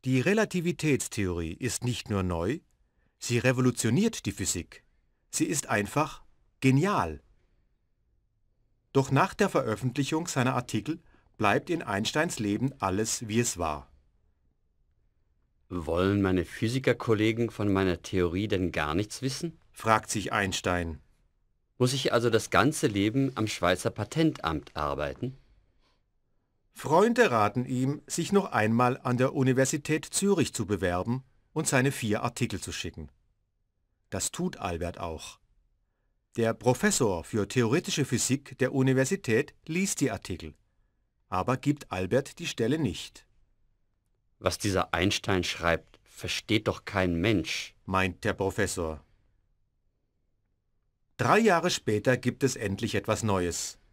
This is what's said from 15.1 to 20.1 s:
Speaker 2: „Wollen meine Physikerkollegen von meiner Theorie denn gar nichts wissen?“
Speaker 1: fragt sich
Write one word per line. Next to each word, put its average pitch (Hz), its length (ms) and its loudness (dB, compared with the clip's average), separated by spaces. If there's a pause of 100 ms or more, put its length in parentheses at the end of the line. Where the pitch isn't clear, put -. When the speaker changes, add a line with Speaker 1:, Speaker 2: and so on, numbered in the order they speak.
Speaker 2:
„Wollen 90 520 2
meine 92 240 2
Physikerkollegen 113 1080 0
von 101 200 0
meiner 95 300 2
Theorie 92 460 0
denn 92 240 0
gar 76 240 -2
nichts 104 260 -4
wissen?“ 139 380 -6 (120)
Speaker 1:
fragt 110 380 2
sich 104 220 -4